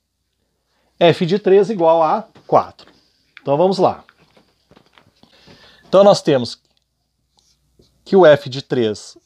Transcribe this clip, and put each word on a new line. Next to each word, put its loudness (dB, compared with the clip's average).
f 0
de -4
três 0
igual 0
a -4
quatro. -4
Então, -4
vamos -2
lá. -4
Então, 2
nós 2
temos -4
que -4
o 6
f 4
de -12
três -6